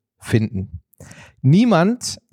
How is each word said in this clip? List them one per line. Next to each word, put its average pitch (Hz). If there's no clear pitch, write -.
finden. 104
Niemand 196